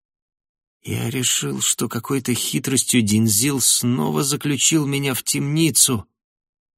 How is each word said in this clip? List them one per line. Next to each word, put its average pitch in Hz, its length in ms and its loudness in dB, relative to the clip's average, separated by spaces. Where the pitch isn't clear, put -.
Я 117 280 -4
решил, 131 500 -2
что - 280 -2
какой-то 131 460 -2
хитростью 127 680 0
Динзил 110 580 2
снова 151 640 0
заключил 143 640 0
меня 139 280 -2
в - 80 -6
темницу. 143 840 0